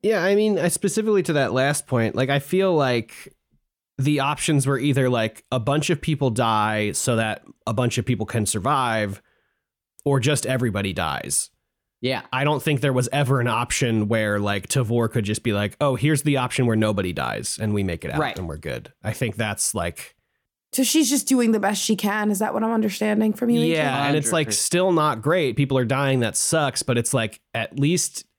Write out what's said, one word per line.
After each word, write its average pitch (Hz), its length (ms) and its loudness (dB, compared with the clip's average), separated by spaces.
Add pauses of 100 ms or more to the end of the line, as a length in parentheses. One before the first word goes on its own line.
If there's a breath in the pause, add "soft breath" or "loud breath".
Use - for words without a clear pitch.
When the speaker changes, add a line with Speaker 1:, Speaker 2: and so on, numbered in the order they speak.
Speaker 1:
Yeah, 202 220 2
I 196 120 4
mean, 208 220 2
I, 165 100 2
specifically 202 560 2
to 160 100 0
that 131 180 2
last 135 340 0
point, 117 280 2
like, 131 160 0
I 139 80 2
feel 185 360 2
like 127 600 -2 (640)
the 139 220 2
options 139 460 0
were 135 120 0
either, 131 300 2
like, 113 420 0
a 131 80 0
bunch 143 300 0
of 165 140 0
people 143 280 0
die 107 640 2
so - 240 0
that 110 260 -2 (240)
a 117 60 -2
bunch 120 240 0
of 120 80 -2
people 107 220 -2
can 113 180 -2
survive, 110 800 -2 (800)
or 139 160 2
just 143 260 0
everybody 107 460 -2
dies. - 560 -4 (540)
Speaker 2:
Yeah. 127 280 -2
Speaker 1:
I 131 140 -2
don't 147 180 0
think 143 200 0
there 139 100 2
was 123 180 0
ever 135 300 2
an 123 80 0
option 117 580 0
where, 107 320 0
like, 101 300 -4
Tavor 117 420 0
could 113 140 -2
just 104 180 -4
be 110 120 0
like, 101 260 -2
"Oh, 139 160 2
here's 143 260 0
the 143 140 0
option 123 300 0
where 113 100 2
nobody 101 380 0
dies 58 460 -6
and 107 120 -2
we 101 100 0
make 85 220 -4
it - 80 -6
out 151 80 -2
Speaker 2:
Right. 127 180 -4
Speaker 1:
and 90 80 -6
we're 78 120 -8
good." 64 340 -10 (100)
I 104 120 -4
think 113 220 -4
that's, 107 380 -4
like 87 400 -6 (580)
Speaker 3:
So 262 120 0
she's 285 240 2
just 262 180 0
doing 240 260 4
the 220 60 2
best 202 240 0
she 220 140 2
can. 214 340 0
Is 196 100 0
that 214 120 -2
what 214 100 -2
I'm 226 100 0
understanding 214 600 0
from 233 160 -2
you, 233 140 4
A - 20 2
J? 160 80 2
Speaker 1:
Yeah, 143 340 0
and 143 100 2
it's, 147 140 0
like, 160 180 0
Speaker 2:
Hundred - 20 -6
percent. - 160 -2
Speaker 1:
still 180 260 2
not 151 300 2
great. 147 340 2
People 135 220 2
are 123 80 2
dying. 135 340 2
That 113 160 0
sucks. 147 460 0
But 120 160 0
it's, - 160 -2
like, 113 260 -2 (140)
at 117 260 -6
least 160 440 0 (140)